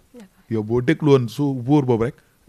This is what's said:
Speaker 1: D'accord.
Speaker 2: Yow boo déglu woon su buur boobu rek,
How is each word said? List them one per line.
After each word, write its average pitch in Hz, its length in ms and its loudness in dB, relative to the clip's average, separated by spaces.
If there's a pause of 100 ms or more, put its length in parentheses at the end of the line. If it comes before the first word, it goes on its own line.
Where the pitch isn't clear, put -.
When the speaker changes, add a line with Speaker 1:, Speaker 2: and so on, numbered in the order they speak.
(140)
Speaker 1:
D'accord. - 140 -20 (220)
Speaker 2:
Yow 110 140 -2
boo 117 180 0
déglu 156 300 0
woon 127 180 4
su 143 240 -4
buur 135 320 0
boobu 117 180 2
rek, 120 120 -6 (340)